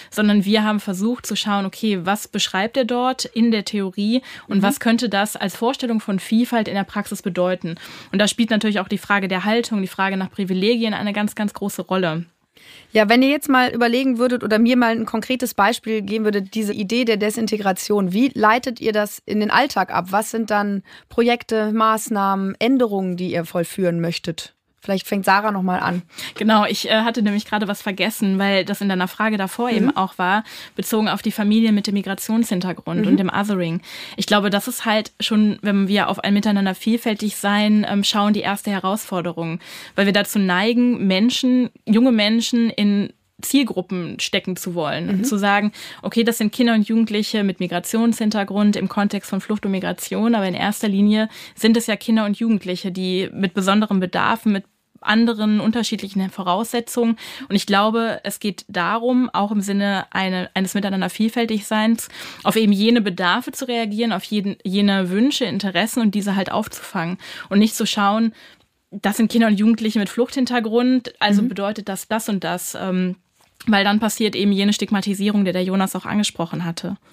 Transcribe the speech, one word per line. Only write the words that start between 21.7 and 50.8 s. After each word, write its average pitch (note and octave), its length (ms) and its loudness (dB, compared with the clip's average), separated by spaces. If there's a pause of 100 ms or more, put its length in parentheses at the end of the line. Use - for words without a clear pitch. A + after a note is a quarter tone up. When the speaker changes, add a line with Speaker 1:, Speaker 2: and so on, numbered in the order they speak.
Speaker 2:
Maßnahmen, G3 840 0
Änderungen, G#3 580 2
die F3+ 160 -4
ihr E3 100 -2
vollführen E3+ 560 -2
möchtet? E3 540 -6 (300)
Vielleicht G3 240 -4
fängt G3 160 -2
Sarah G#3 280 2
noch G3 100 -4
mal F3+ 180 0
an. F3 220 -2 (340)
Speaker 1:
Genau, G#3+ 300 4
ich, - 240 -4
äh, A3 140 2
hatte A#3+ 180 -2
nämlich G#3 240 0
gerade G#3 240 -2
was G3+ 120 -6
vergessen, G3+ 560 -2
weil G3 280 2
das G3+ 160 -6
in G3+ 80 -2
deiner F#3 180 0
Frage G#3+ 300 -2
davor G#3+ 320 -4
Speaker 2:
Mhm. A3 80 0
Speaker 1:
eben B3+ 180 0
auch F#3+ 220 -4
war, F#3+ 260 0 (320)
bezogen G#3+ 320 -2
auf F3+ 140 -2
die G#3+ 100 -2
Familien G#3+ 420 2
mit G3+ 140 0
dem G3+ 60 -2
Migrationshintergrund F#3+ 1120 -2
Speaker 2:
Mhm. G3+ 40 2
Speaker 1:
und G3 100 6
dem F#3 160 0
Othering. F#3 460 -2 (380)
Ich G#3 80 -4
glaube, G#3 240 2
das G3+ 180 0
ist - 160 -8
halt G#3+ 380 -2
schon, G#3+ 400 2
wenn G3+ 260 2
wir G3+ 220 2
auf G3 100 -2
ein G3+ 140 0
Miteinander G3+ 420 2
vielfältig A3 600 -2
sein, G#3 520 2
ähm, G3+ 140 0
schauen, G#3 300 2
die G3+ 80 0
erste G3+ 300 -4
Herausforderung. F3 880 -4 (360)
Weil G3+ 100 2
wir G3+ 60 2
dazu G#3 260 0
neigen, G#3 720 2
Menschen, B3 640 2 (160)
junge A#3 260 4
Menschen A3+ 580 2
in G3+ 440 0 (280)
Zielgruppen F#3 800 -2
stecken F#3 380 -4
zu F3 180 -8
wollen. E3+ 440 -2
Speaker 2:
Mhm. G#3 40 0
Speaker 1:
Zu A3 140 0
sagen, G3+ 340 2 (300)
okay, A3+ 240 0
das A#3 140 0
sind G#3+ 120 0
Kinder A#3 220 2
und G#3+ 160 2
Jugendliche G#3+ 560 0
mit F#3 160 -2
Migrationshintergrund G#3 1120 0
im F#3+ 140 -2
Kontext G3+ 400 -2
von F#3+ 100 -2
Flucht G#3+ 260 -4
und G3 60 0
Migration, F#3+ 640 -2
aber G3 100 0
in F3+ 100 -2
erster G#3 340 -2